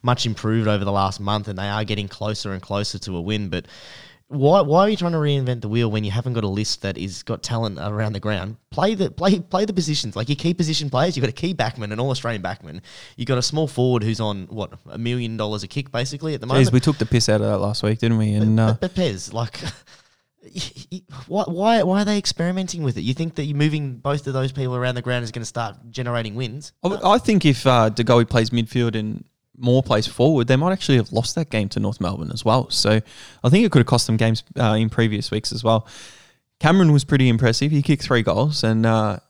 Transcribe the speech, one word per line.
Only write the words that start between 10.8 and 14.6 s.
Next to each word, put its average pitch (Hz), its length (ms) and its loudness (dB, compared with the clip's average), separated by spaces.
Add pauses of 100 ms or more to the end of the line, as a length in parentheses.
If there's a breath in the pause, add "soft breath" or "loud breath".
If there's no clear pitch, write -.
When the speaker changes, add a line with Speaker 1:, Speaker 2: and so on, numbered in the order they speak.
Speaker 1:
players, 143 260 0
you've 123 80 -2
got 110 60 0
a - 20 -12
key 180 220 -4
backman, 110 400 -4
an 110 40 -6
All-Australian 123 440 -4
backman. 87 400 -10 (340 loud breath)
You've 120 100 -8
got 131 120 0
a 123 40 -2
small 151 240 0
forward 123 360 2
who's 110 180 -2
on, 101 280 -4
what, 104 260 -10 (160)